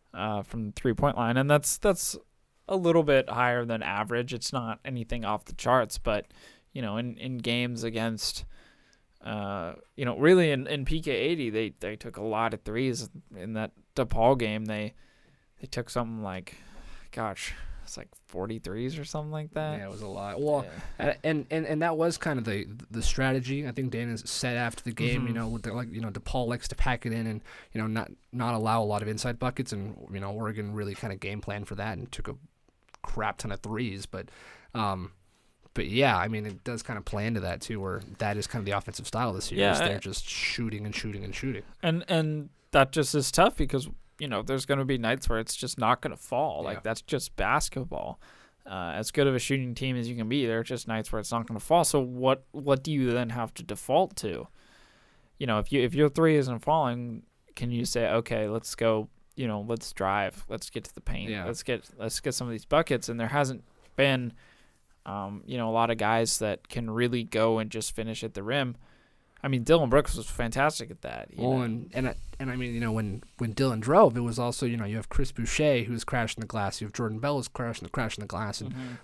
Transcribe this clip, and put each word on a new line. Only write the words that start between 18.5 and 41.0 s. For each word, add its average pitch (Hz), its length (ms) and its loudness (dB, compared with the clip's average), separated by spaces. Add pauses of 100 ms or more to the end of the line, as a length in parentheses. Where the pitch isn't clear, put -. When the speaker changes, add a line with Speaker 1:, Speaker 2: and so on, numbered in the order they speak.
Speaker 1:
threes 117 380 -6
or 147 80 -8
something 151 260 -6
like 151 220 -8
that. 156 240 -4
Speaker 2:
Yeah, 101 80 -8
it 98 60 -10
was 104 100 -10
a 107 60 -8
lot. 98 340 -6
Well, 147 240 2 (340)
Speaker 1:
Yeah. - 120 -2
Speaker 2:
a-, - 40 -2 (100)
and, 156 260 0
and, 160 160 0
and 151 160 0
that 165 140 2
was 165 200 2
kind 147 220 0
of 113 60 -2
the, 104 200 0 (260)
the 110 120 -4
strategy 131 640 2
I 123 40 -6
think 127 200 -2
Dana 117 260 -2
set 120 400 -2
after 120 260 -2
the 123 80 -4
game. 120 280 0
Speaker 1:
Mm-hmm. 123 80 -2
Speaker 2:
You 117 60 0
know, 113 160 -2
with 113 140 -4
the, 110 100 -4
like, 117 200 -6
you 110 80 -6
know, 113 80 -4
DePaul 117 380 -2
likes 120 220 -2
to - 60 -8
pack - 300 4
it 117 80 -2
in 113 140 -2
and, 107 140 -4 (320)
you - 80 -2
know, 110 60 0
not, 110 240 -2 (220)
not 120 220 0
allow 110 260 2
a 107 40 2
lot 104 180 0
of 104 40 -6
inside 120 300 -4
buckets. 127 340 -2
And, 101 240 -6 (160)
you 98 80 -6
know, 98 120 -4
Oregon 107 420 -4
really 101 220 -4
kind 101 180 -6
of 98 60 -10
game 104 220 -6
planned 101 260 -6
for 101 80 -8
that 101 220 -4
and - 140 -10
took - 160 -6
a - 80 -6 (680)
crap - 360 0
ton 110 140 -6
of 98 100 -6
threes. 107 440 -4
But, - 240 -10 (440)
um, 98 380 -2 (600)
but - 140 -2
yeah, 117 300 4
I 90 100 2
mean, 110 180 -4
it 101 180 -10
does 117 200 -6
kind 117 140 -6
of 98 80 -10
play 104 220 -2
into 113 140 0
that 90 200 -4
too, 110 180 -6
where 95 220 -4 (160)
that 104 180 0
is 104 120 -4
kind 120 140 -4
of 98 40 -4
the 101 60 -2
offensive - 360 -4
style 113 240 -2
this 95 200 -6
year. - 100 0
Speaker 1:
Yeah, 101 120 6
Speaker 2:
is 71 60 4
they're 170 180 2
Speaker 1:
I - 20 -12
Speaker 2:
just - 280 -6
shooting 107 580 -4
and 104 100 -6
shooting 101 280 -6